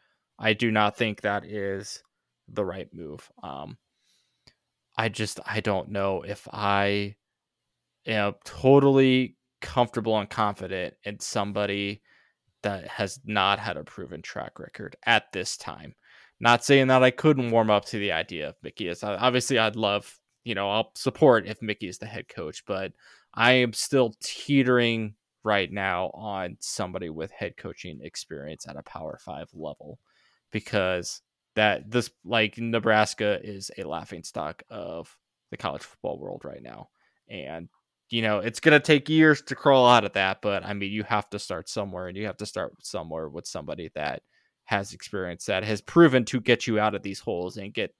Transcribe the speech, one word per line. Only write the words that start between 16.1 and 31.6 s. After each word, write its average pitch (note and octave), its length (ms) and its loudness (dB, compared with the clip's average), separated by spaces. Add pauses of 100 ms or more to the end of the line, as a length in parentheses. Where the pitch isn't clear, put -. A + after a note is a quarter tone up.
Not A#2+ 240 6
saying C3+ 240 6
that C3 160 8
I B2+ 80 8
couldn't C3 400 2
warm A2+ 200 4
up G2+ 140 4
to - 120 -8
the G2+ 140 -2
idea D#2+ 360 -4
of - 140 -12
Mickey. - 260 -10
It's, E2+ 160 -8
obviously, A#2+ 540 0
I'd A2 180 2
love, G2+ 440 -2 (260)
you A#2 80 -6
know, G2 160 -2
I'll A2 260 -2
support A#2+ 520 4
if G#2+ 160 -10
Mickey G#2+ 240 -6
is F2+ 100 -12
the - 80 -14
head A2 240 -14
coach, - 360 -12
but F#2+ 280 -6 (400)
I A#2 200 4
am B2 200 2
still B2 400 2 (100)
teetering A#2+ 920 2 (280)
right G2+ 280 0
now F#2+ 420 -2
on G2 460 -8
somebody F#2 500 -8
with D#2 220 -8
head - 260 -10
coaching E2+ 460 -14
experience D2+ 640 -14
at C2+ 100 -14
a D2 60 -14
Power D2+ 360 -12
Five D2 340 -12
level, D2+ 460 -12 (520)
because F#2 720 -2 (340)
that, G#2+ 340 2